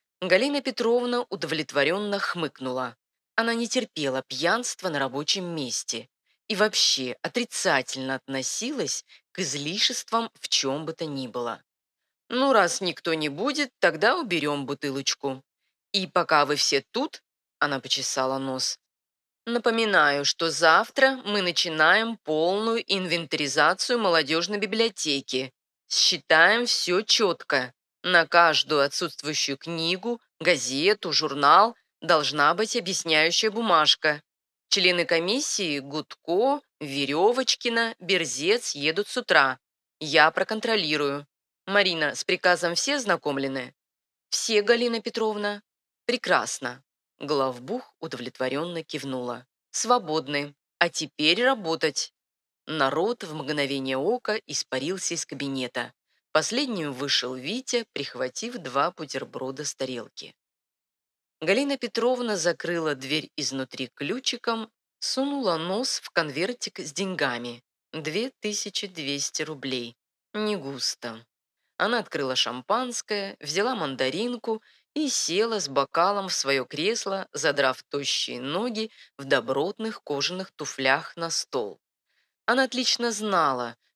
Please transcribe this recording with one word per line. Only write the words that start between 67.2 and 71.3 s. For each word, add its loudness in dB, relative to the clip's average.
Две -4
тысячи -6
двести -6
рублей. -6
Не -2
густо. -8